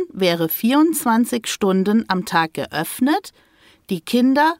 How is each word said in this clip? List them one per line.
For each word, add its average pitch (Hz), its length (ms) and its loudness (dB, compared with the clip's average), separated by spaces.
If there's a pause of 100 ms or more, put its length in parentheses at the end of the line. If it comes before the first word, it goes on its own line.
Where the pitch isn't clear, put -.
(120)
wäre 170 360 0
vierundzwanzig 240 1000 0
Stunden 196 580 0
am 185 200 -4
Tag 160 280 -2
geöffnet, 247 800 -4 (580)
die 180 100 -4
Kinder 269 600 2